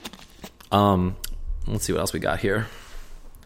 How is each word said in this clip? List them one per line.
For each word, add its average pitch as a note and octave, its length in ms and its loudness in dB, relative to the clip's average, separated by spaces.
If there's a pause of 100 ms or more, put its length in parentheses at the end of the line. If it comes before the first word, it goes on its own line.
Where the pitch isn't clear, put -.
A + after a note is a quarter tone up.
(720)
Um, F#2+ 460 6 (500)
let's G#2+ 180 -2
see F#2 80 0
what D#2+ 60 2
else F#2 140 -2
we E2 80 -2
got D2+ 180 0
here. G#2 300 0 (760)